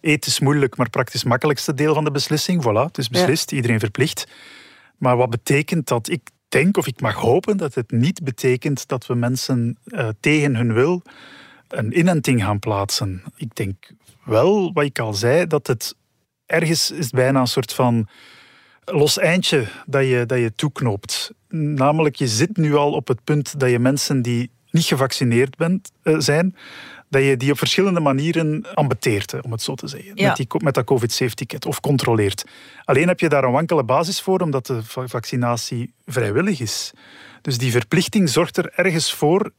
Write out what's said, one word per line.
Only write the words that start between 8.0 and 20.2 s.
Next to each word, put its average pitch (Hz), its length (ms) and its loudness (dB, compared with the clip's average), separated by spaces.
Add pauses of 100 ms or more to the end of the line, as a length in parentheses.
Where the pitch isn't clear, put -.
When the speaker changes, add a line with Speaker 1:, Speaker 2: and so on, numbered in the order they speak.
Speaker 1:
betekent 131 640 -2
dat 131 180 -6
we 127 100 -4
mensen, 120 720 -2
eh, 147 220 -6 (120)
tegen 147 360 2
hun 113 180 0
wil 165 280 2 (680)
een 113 320 -2
inenting 143 440 2
gaan 104 160 0
plaatsen. 98 640 -4 (120)
Ik - 200 -12
denk 98 200 -6 (500)
wel, 175 480 2
wat 147 100 0
ik 139 160 -4
al 110 140 -4
zei, 127 340 2
dat 160 200 -2
het - 280 -4 (500)
ergens 165 460 0
is 147 180 -6
bijna 127 300 2
een 123 80 2
soort - 260 -4
van 117 340 2 (760)
los 147 320 2
eindje 170 480 2 (200)
dat 139 180 2
je, 127 220 2